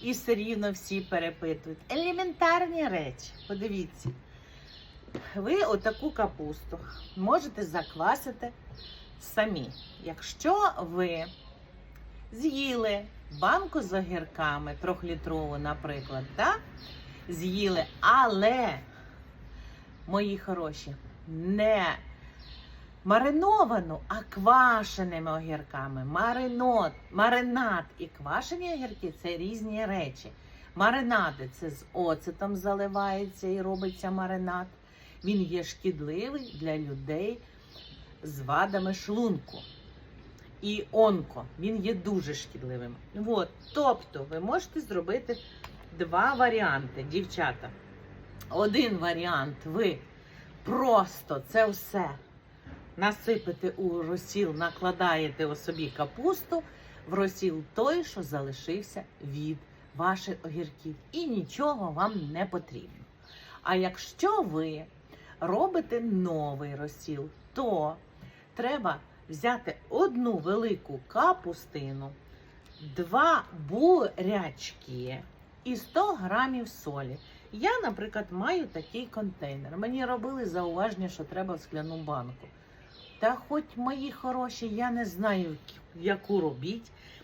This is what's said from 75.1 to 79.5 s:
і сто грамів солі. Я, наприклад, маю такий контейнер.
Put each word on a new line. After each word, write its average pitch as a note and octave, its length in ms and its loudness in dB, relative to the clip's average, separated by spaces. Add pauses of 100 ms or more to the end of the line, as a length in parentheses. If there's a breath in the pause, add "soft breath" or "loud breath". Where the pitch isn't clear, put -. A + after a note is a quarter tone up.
і B3 120 -2
сто F#4 380 2
грамів A#3+ 540 0
солі. C#3 500 -8 (340 loud breath)
Я, G4 320 2
наприклад, G#3+ 480 -4
маю C4 360 0
такий A3 380 -8
контейнер. D#3 720 -8